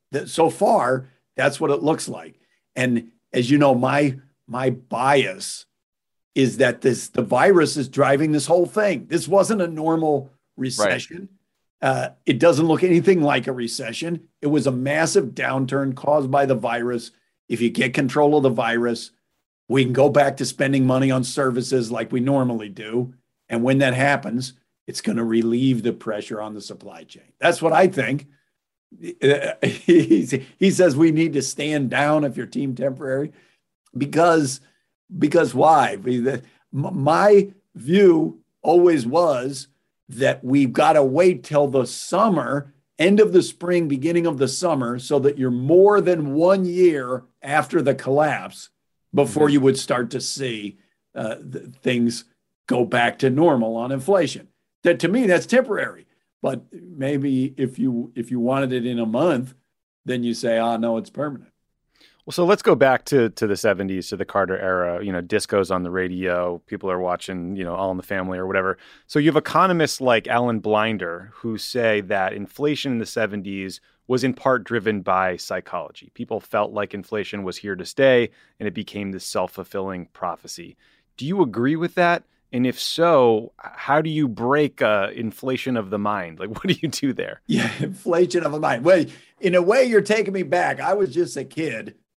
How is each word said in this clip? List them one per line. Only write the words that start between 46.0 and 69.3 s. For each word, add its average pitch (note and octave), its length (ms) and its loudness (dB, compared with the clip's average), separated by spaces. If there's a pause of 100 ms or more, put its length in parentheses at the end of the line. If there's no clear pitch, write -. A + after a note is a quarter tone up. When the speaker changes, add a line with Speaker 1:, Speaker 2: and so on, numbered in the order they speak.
Speaker 1:
than D#3+ 320 0
one F#3 320 2
year D#3 600 0 (180)
after D3 400 -2
the C3 120 2
collapse C3 760 -2 (440)
before C#3+ 340 2
Speaker 2:
Mm-hmm. C#3+ 40 2
Speaker 1:
you C#3+ 80 4
would C3+ 180 4
start B2 340 -4
to B2 100 -6
see, A2 560 -8 (360)
uh, A#2 220 -8
th-, C#3 300 -14 (160)
things A#2+ 420 -2 (420)
go - 200 0
back A#2+ 320 0
to C3+ 100 2
normal B2+ 480 2
on B2 160 -6
inflation. D3+ 560 -2 (340)
That, F3 180 2
to E3 80 0
me, A#3 180 2
that's E3+ 200 2
temporary. G3 600 -2 (340)
But C#3 220 -4 (100)
maybe C#3 840 -4
if C3+ 200 -4
you, A#2+ 360 -2
if A#2+ 160 -8
you B2 100 -4
wanted C3 320 0
it B2 140 -4
in A#2+ 120 -4
a A2+ 80 -2
month, B2+ 460 -2 (540)
then B2+ 160 -4
you A#2 100 -2
say, A2+ 260 -2
"Ah, A#2 200 -2
no, A2+ 180 -2
it's G#2+ 140 -8
permanent." C#3+ 400 -10 (720)
Speaker 3:
Well, D3+ 80 -16
so F3+ 120 0
let's G3 180 2
go G3 120 6
back B2+ 320 2
to, A#2+ 240 4
to - 160 -4
the G2+ 100 0
seventies, F#2+ 540 -2
to G2+ 60 -8
the F2+ 100 -6
Carter F#2 300 -2
era. F2+ 460 -2
You G2+ 100 -6
know, F2 100 -4
disco's F#2+ 480 -2
on F2+ 120 -2
the F2 80 -6
radio. F2+ 760 -2
People G2 240 -8
are F#2 100 -2
watching, F2+ 560 -6
you F#2+ 80 -8
know, E2+ 100 -8
All F#2+ 160 -2
in F#2 60 -4
the F2+ 80 -8
Family F#2 340 -6
or F#2+ 80 -6
whatever. F#2+ 300 0 (300)
So - 120 -2
you D3+ 120 4